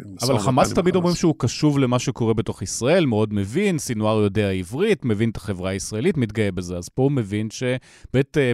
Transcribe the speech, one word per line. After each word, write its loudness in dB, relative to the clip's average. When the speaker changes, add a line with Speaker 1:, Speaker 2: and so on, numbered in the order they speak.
Speaker 1:
משא -6
Speaker 2:
אבל 2
Speaker 1:
ומתן 2
Speaker 2:
חמאס 4
Speaker 1:
עם -4
Speaker 2:
תמיד 2
Speaker 1:
החמאס. 0
Speaker 2:
אומרים 2
שהוא 2
קשוב 2
למה 2
שקורה 0
בתוך -4
ישראל, 2
מאוד 2
מבין, 0
סינואר 0
יודע 2
עברית, -2
מבין 2
את -8
החברה -6
הישראלית, -2
מתגאה 0
בזה. -6
אז -10
פה -2
הוא 4
מבין -2
שבית, -4
אה, 4